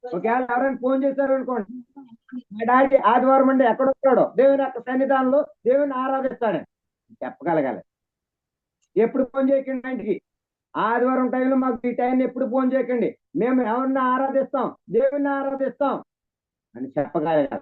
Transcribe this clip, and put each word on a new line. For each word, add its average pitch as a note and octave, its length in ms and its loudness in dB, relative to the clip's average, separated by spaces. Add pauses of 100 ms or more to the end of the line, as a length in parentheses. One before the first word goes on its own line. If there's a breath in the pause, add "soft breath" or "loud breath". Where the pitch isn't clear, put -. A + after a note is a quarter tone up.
ఒకవేళ A#3 440 -2
ఎవరైనా C4 300 -2
ఫోన్ C4 220 0
చేశారు C4+ 300 0
అనుకోండి, B3 500 -6 (540)
"మా G#3+ 300 -14
డాడీ C4+ 300 6
ఆదివారం C4 520 4
అండి C4 140 4
ఎక్కడ A#3+ 240 2
ఉంటాడో B3+ 480 2
దేవుని C4+ 280 4
యొక్క C4 160 -6
సన్నిధానంలో C4 640 0 (240)
దేవుని C#4 280 2
ఆరాధిస్తాడని" B3+ 720 -2 (600)
చెప్పగలగాలి. C3+ 560 -2 (1160)
ఎప్పుడు B3+ 260 0
ఫోన్ C4+ 280 -2
చేయకండి C4 380 -2
ఇంటికి, G#3+ 320 -4 (540)
"ఆదివారం B3 540 0
టైంలో B3+ 260 0
మాకు B3+ 320 -2
ఈ B3 40 -2
టైంని B3+ 320 0
ఎప్పుడు B3+ 220 -2
ఫోన్ B3+ 280 0
చేయకండి, A#3+ 440 -2 (200)
మేము B3 240 2
ఎవరిని B3 380 -2
ఆరాధిస్తాం, C4 760 0 (140)
దేవుణ్ణి C#4 400 0
ఆరాధిస్తాం" C4+ 760 -4 (720)
అని B2+ 140 -10
చెప్పగలగాలి. D3+ 600 -2 (120)